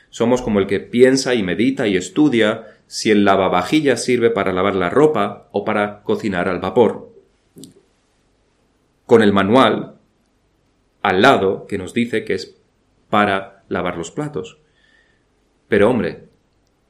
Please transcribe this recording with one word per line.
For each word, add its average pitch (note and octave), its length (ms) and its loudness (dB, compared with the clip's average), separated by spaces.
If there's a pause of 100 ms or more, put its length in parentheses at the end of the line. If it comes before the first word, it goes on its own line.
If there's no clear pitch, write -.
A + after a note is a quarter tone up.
(140)
Somos B2 280 0
como G#2 180 -2
el G2 80 0
que G2 140 -2
piensa B2+ 540 2
y A2+ 60 -2
medita A2 460 -2
y G2 80 0
estudia A2+ 880 -2
si - 260 -4
el G#2 120 4
lavavajillas G2 800 2
sirve A#2 260 0
para F#2+ 220 -2
lavar F#2+ 240 -2
la F2+ 140 -2
ropa G#2+ 640 0
o G#2 100 -4
para G#2 400 -4
cocinar F#2+ 460 -4
al F2+ 100 -4
vapor, G2+ 540 0 (1900)
con A2+ 160 6
el G2+ 100 4
manual G#2+ 640 0 (1080)
al F#2+ 200 2
lado G#2 440 2
que G2+ 120 -8
nos F#2 160 -12
dice A#2 320 -4
que G2 80 -4
es - 240 -10 (520)
para G2 600 -2
lavar F2+ 260 -4
los E2 160 -10
platos. D3+ 480 -10 (1080)
Pero G#2 200 2
hombre, F2+ 360 -4 (640)